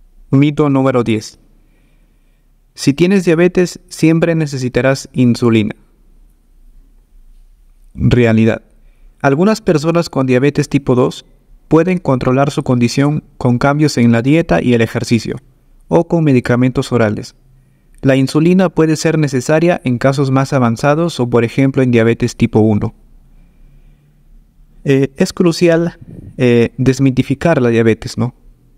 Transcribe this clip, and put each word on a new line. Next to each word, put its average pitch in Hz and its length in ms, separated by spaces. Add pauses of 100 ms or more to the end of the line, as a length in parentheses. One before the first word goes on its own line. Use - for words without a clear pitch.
(300)
Mito 147 400
número 131 340
diez. 107 360 (1400)
Si - 160
tienes 180 320
diabetes, 175 540 (100)
siempre 165 460
necesitarás 135 800
insulina. 117 640 (2250)
Realidad. 113 680 (580)
Algunas 175 400
personas 165 500
con 135 160
diabetes 135 420
tipo 135 280
dos 139 280 (440)
pueden 170 300
controlar 131 520
su 139 140
condición 135 580 (160)
con 123 200
cambios 143 380
en 120 140
la 117 120
dieta 160 380
y 123 140
el 113 60
ejercicio, 120 560 (500)
o 165 220
con 170 160
medicamentos 127 680
orales. 110 460 (640)
La 135 140
insulina 165 540
puede 160 260
ser 160 220
necesaria 156 640
en 123 140
casos 135 340
más 135 200
avanzados 143 680
o, 120 100
por 117 140
ejemplo, 135 360
en 127 120
diabetes 117 440
tipo 117 220
uno. 107 340 (1900)
Eh, 139 320
es 185 160
crucial, 170 640 (400)
eh, 120 400
desmitificar 131 840
la 120 80
diabetes, 113 480
¿no? 117 160 (440)